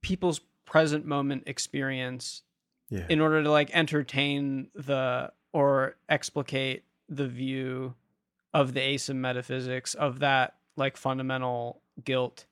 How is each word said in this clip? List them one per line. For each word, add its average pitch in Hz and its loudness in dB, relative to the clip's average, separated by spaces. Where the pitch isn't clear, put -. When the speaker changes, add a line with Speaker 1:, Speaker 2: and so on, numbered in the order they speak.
Speaker 1:
people's 180 0
present 151 4
moment 139 -2
experience 131 -6
Speaker 2:
Yeah. 92 -4
Speaker 1:
in 156 4
order 156 4
to, 151 2
like, 147 4
entertain 143 0
the, 131 -2
or 139 2
explicate 135 -2
the 143 -2
view 131 -4
of 139 4
the 131 -2
asem 135 0
metaphysics 127 -4
of 131 -2
that, 135 2
like, 135 -2
fundamental 131 -4
guilt 127 -2